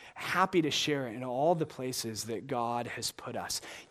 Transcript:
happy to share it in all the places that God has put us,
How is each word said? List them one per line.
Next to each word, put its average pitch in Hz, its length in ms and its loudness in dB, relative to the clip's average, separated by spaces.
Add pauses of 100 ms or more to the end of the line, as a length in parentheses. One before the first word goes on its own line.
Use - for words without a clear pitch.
(160)
happy 185 460 4
to 147 100 2
share 143 360 0
it 110 80 -6
in 127 80 -6
all 139 320 4
the 156 100 2
places 117 600 -4
that 110 220 -4
God 120 400 0
has - 240 -6
put - 240 -10
us, 90 240 -4 (320)